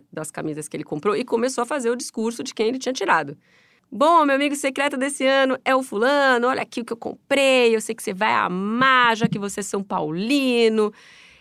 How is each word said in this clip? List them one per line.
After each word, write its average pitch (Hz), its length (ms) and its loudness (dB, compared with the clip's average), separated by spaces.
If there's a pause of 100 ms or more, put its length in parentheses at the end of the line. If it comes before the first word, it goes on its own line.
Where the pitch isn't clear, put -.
(140)
das 156 160 -10
camisas 156 380 -8
que - 100 -12
ele 147 60 -8
comprou, 175 320 -4
e 247 100 -4
começou 247 380 -2
a - 20 -2
fazer 247 240 -4
o 247 60 0
discurso 233 480 -6
de - 100 -10
quem 269 140 0
ele 254 100 -2
tinha 262 160 -6
tirado. 165 420 0 (560)
"Bom, 302 320 4
meu 277 120 4
amigo 285 200 0
secreto 277 400 -2
desse 269 300 -2
ano 262 400 2
é 262 100 2
o 262 60 2
fulano, 262 640 2
olha 262 160 0
aqui 240 200 -8
o 233 40 -8
que 233 80 -8
eu 226 40 -8
comprei, 262 800 2
eu 220 60 -2
sei 220 140 -8
que - 80 -16
você - 100 -6
vai 214 180 0
amar, 226 840 2
já 226 100 0
que 220 120 -2
você 202 220 -8
é - 20 -6
São 202 200 -4
Paulino. 220 1120 0 (480)